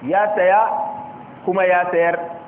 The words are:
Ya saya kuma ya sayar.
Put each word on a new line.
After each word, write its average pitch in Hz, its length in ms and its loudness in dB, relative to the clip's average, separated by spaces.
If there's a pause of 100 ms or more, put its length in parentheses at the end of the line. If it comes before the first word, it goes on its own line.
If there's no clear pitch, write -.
Ya 196 320 2
saya 190 240 4 (840)
kuma 185 200 0
ya 180 260 2
sayar. 170 260 2 (320)